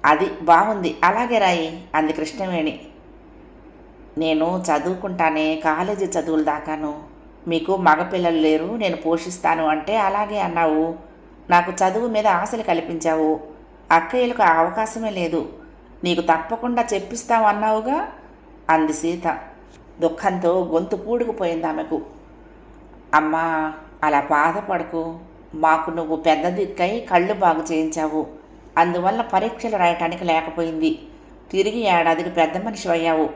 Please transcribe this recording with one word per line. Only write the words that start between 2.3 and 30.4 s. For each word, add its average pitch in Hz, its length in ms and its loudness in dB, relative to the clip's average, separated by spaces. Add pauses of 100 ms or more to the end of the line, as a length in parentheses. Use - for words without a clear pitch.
"నేను 160 500 0
చదువుకుంటానే, 165 960 0
కాలేజీ 185 420 0
చదువులు 160 380 0
దాకాను. 151 580 -4 (460)
మీకు 170 280 0
మగపిల్లలు 175 600 2
లేరు, 156 280 2
నేను 196 320 -2
పోషిస్తాను 165 720 -2
అంటే 156 300 0
అలాగే 202 440 -2
అన్నావు. 165 540 0 (560)
నాకు 175 220 4
చదువు 196 340 0
మీద 214 200 0
ఆశలు 208 360 0
కల్పించావు. 160 760 0 (520)
అక్కయ్యలకు 240 500 2
ఆ 165 120 6
అవకాశమే 214 560 0
లేదు. 170 420 -2 (520)
నీకు 175 160 0
తప్పకుండా 226 640 0 (100)
చెప్పిస్తాం 226 500 0
అన్నావుగా," 220 640 0 (640)
అంది 156 220 4
సీత. 170 460 -4 (600)
దుఃఖంతో 180 720 0
గొంతు 180 240 0
పూడుకుపోయింది 208 680 -4
ఆమెకు. 156 360 -4 (1120)
"అమ్మా, 156 580 0 (320)
అలా 147 160 4
బాధపడకు. 165 960 -2 (360)
మాకు 160 360 2
నువ్వు 160 260 -4
పెద్ద 160 320 2
దిక్కై 196 520 -2
కళ్ళు 190 340 2
బాగు 165 380 0
చేయించావు. 156 540 -2 (520)
అందువల్ల 180 420 2
పరీక్షలు 226 560 -2
రాయటానికి 170 480 0
లేకపోయింది. 160 720 0 (520)